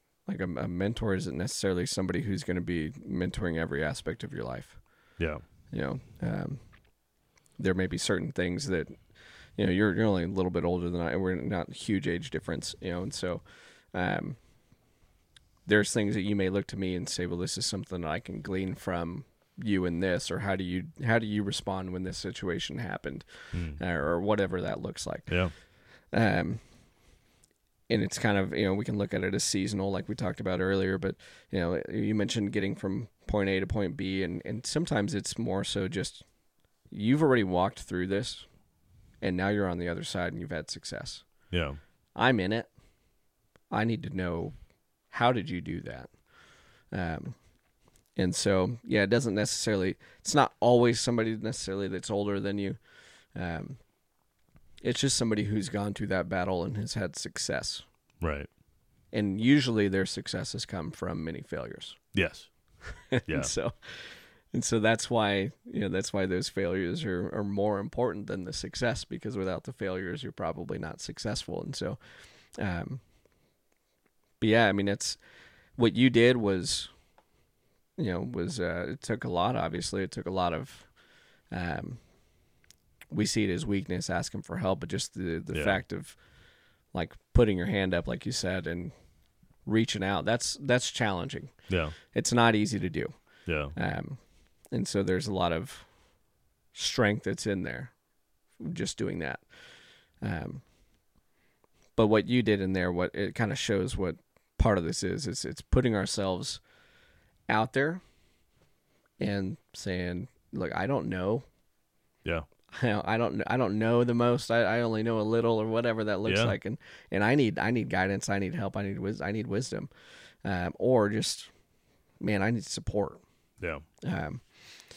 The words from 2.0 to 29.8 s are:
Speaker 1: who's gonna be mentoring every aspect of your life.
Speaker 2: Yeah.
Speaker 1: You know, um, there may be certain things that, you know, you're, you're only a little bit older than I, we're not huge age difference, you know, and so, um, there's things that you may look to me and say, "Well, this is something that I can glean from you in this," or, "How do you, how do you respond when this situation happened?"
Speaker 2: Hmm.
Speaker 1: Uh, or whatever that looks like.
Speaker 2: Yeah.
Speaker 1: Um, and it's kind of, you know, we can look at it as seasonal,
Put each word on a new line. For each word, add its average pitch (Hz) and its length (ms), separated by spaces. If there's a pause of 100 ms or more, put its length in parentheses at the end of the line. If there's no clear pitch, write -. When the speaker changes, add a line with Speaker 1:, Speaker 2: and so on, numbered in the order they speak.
Speaker 1:
who's 101 220
gonna 90 180
be 82 300
mentoring 90 640
every 78 260
aspect - 400
of - 100
your 57 100
life. - 340 (400)
Speaker 2:
Yeah. 78 200 (340)
Speaker 1:
You - 100
know, 69 180 (220)
um, 120 380 (960)
there 92 160
may 92 140
be 87 100
certain - 340
things 90 360
that, 87 200 (720)
you 104 80
know, 92 60
you're, 95 240
you're 110 100
only 92 200
a - 20
little 92 240
bit 85 140
older 87 240
than 87 120
I, 82 140
we're 92 200
not 85 380
huge 92 340
age 85 220
difference, - 520
you 92 100
know, 87 100
and 113 120
so, 87 280 (520)
um, 95 420 (1300)
there's 107 240
things 104 220
that 101 80
you 101 140
may 95 140
look 95 180
to 104 100
me 92 180
and 87 140
say, 90 160
"Well, 87 140
this 92 180
is 87 80
something 92 360
that 82 100
I 90 80
can 104 220
glean 95 340
from 87 500 (380)
you 98 220
in 85 140
this," 92 300
or, 82 100
"How 98 160
do 92 80
you, 90 200 (200)
how 113 140
do 113 80
you 104 160
respond 95 500
when 92 120
this 90 160
situation 90 580
happened?" - 480 (260)
Speaker 2:
Hmm. 87 180 (120)
Speaker 1:
Uh, 90 60
or 85 340
whatever 98 400
that 101 220
looks - 240
like. - 240
Speaker 2:
Yeah. 90 180 (640)
Speaker 1:
Um, 104 460 (1300)
and 110 140
it's - 160
kind 104 180
of, 95 160
you 101 120
know, 95 100
we 104 100
can 107 140
look 98 160
at 98 80
it 95 100
as 104 100
seasonal, 98 480